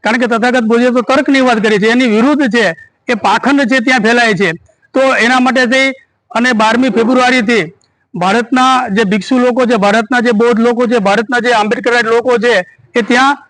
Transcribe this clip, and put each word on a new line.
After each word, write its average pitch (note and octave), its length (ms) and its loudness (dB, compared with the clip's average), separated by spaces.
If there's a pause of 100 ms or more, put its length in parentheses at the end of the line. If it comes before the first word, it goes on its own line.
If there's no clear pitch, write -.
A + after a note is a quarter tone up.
કારણ A3 140 -2
કે A#3+ 100 0
તથાગત A#3+ 360 0
બુદ્ધે A#3 260 2
તો B3 120 0
તર્કની C4+ 400 0
વાત A#3+ 160 2
કરી G#3+ 220 0
છે, G#3+ 80 0
એની B3 200 2
વિરુદ્ધ A#3+ 480 0
છે, G3 200 0 (320)
એ B3 60 -2
પાખંડ A3+ 480 0
છે C4 180 0
ત્યાં B3+ 200 0
ફેલાય A3+ 340 2
છે. F3 180 -2 (420)
તો C4 220 0
એના A#3+ 240 0
માટે B3+ 260 0
થઈ C4 260 0 (400)
અને A#3+ 220 -2
બારમી A3 360 0
ફેબ્રુઆરીથી A#3 840 0 (420)
ભારતના B3 720 0
જે G#3+ 160 -2
ભિક્ષુ G#3+ 360 -2
લોકો B3 260 0
છે, A#3 100 0
ભારતના G#3+ 440 0
જે A#3+ 120 0
બૌદ્ધ A#3 280 0
લોકો A#3+ 260 0
છે, A#3 120 -2
ભારતના G#3+ 420 -2
જે A#3+ 140 -2
આંબેડકરાઇટ A#3 520 -2
લોકો A#3 320 0
છે, G#3 280 0 (300)
એ A#3 60 0
ત્યાં C4 360 0 (120)